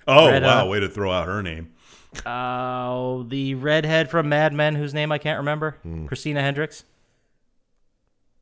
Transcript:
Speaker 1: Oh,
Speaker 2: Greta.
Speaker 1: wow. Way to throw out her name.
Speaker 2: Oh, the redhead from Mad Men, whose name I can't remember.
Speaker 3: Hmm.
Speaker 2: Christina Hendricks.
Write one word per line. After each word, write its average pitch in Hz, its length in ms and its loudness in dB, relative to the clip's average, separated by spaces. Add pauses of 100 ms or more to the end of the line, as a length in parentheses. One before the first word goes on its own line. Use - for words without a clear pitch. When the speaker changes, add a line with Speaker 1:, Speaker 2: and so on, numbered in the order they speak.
Speaker 1:
Oh, 147 220 10
Speaker 2:
Greta. 135 160 4
Speaker 1:
wow. 120 220 4
Way 101 120 0
to 98 100 0
throw 98 220 -2
out 90 160 0
her 101 160 -4
name. 82 300 -10 (520)
Speaker 2:
Oh, 127 1000 -6
the 135 280 -4
redhead 156 540 0
from 160 200 0
Mad 151 240 2
Men, 151 220 0
whose 147 180 -6
name 151 180 -2
I 151 60 -2
can't 151 220 -4
remember. 151 440 -4
Speaker 3:
Hmm. 80 240 -10
Speaker 2:
Christina 143 340 -6
Hendricks. 143 440 -4 (1600)